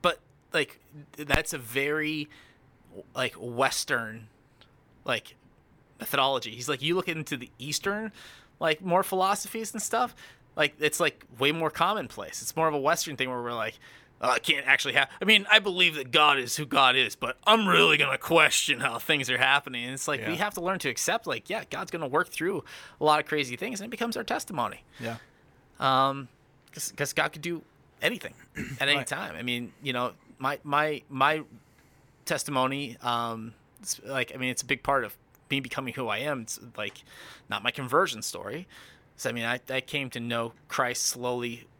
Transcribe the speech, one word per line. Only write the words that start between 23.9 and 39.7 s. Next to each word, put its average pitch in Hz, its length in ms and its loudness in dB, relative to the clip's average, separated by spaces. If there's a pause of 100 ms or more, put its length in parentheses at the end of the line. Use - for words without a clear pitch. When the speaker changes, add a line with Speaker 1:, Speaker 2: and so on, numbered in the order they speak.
Speaker 1:
becomes 233 240 -4
our 233 80 -6
testimony. 139 600 -4 (160)
Speaker 2:
Yeah. 117 180 -8 (640)
Speaker 1:
Um, 135 500 2 (420)
'cause, - 240 -10
'cause 143 180 -2
God 151 200 0
could 151 80 -14
do 170 200 -6 (400)
anything 185 320 -2 (220)
<clears throat> - 240 -10
at 139 80 0
any 147 100 4
Speaker 2:
Right. 127 100 -4
Speaker 1:
time. 170 280 -6
I - 80 -8
mean, 123 300 -4 (100)
you 139 80 -2
know, 123 220 -2 (240)
my, 135 260 -4
my, 147 460 0
my 139 340 2 (840)
testimony, 135 760 0
um, 117 520 -2 (280)
it's, - 220 -6
like, 127 300 -4
I 131 40 -10
mean, 127 120 -2
it's 123 120 -4
a - 40 -10
big 127 180 -2
part 135 200 2
of 104 140 -10 (320)
me 139 100 0
becoming 127 340 -6
who 127 140 -4
I 104 120 -2
am. 139 220 -4
It's, - 180 -10 (180)
like, 104 260 -8 (460)
not 104 140 -4
my 120 80 0
conversion 135 500 0
story. 107 460 -8 (500)
So, 127 120 -4
I 117 40 -4
mean, 117 120 -4
I, 123 140 0 (100)
I 131 120 -2